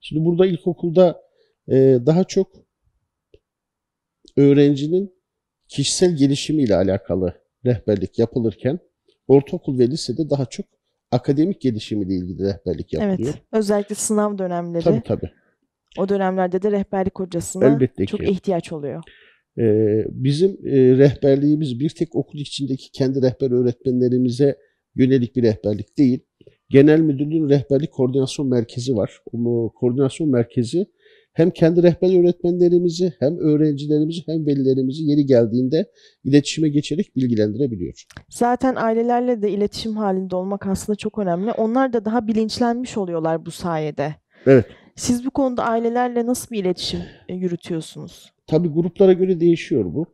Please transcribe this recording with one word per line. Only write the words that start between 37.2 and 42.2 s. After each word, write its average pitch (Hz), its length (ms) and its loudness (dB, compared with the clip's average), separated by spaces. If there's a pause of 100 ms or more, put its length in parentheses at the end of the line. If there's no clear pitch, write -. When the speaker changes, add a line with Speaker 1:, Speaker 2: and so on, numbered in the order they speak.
Speaker 2:
Zaten 247 480 -2
ailelerle 240 680 -2
de 208 80 -2
iletişim 208 460 -4
halinde 190 400 -4
olmak 196 300 -6
aslında 196 300 -4
çok - 220 -8
önemli. 196 340 -2
Onlar 240 400 0
da 226 120 -2
daha 220 220 -2